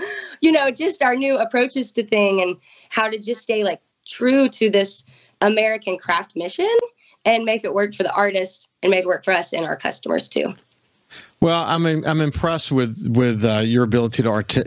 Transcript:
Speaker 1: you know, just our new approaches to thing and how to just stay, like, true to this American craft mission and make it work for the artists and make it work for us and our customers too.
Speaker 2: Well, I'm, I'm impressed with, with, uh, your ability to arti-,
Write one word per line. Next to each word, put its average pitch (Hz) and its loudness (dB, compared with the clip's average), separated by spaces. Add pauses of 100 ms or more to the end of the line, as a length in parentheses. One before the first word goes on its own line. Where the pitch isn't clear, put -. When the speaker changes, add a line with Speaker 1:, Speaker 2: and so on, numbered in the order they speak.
(400)
Speaker 1:
you 320 4
know, 277 4
just 320 -2
our 247 2
new 269 0
approaches 247 -2
to 233 -2
thing 202 2
and 180 -2 (340)
how 220 -2
to 214 -6
just 220 -6
stay, 214 -2
like, 175 -2 (260)
true 262 2
to 220 0
this 196 0 (360)
American 214 0
craft 180 -4
mission 196 -2 (540)
and 226 2
make 220 -2
it 190 -4
work 202 0
for - -6
the 180 -2
artists 190 -2 (140)
and - 4
make 185 2
it - -4
work 180 -2
for 190 0
us 170 -2
and 165 -4
our 151 -4
customers - -4
too. - -4 (880)
Speaker 2:
Well, 170 2
I'm, 165 0 (180)
I'm 156 0
impressed 156 -2
with, 120 0
with, 117 2
uh, 110 2
your 117 2
ability 117 0
to 113 2
arti-, 107 0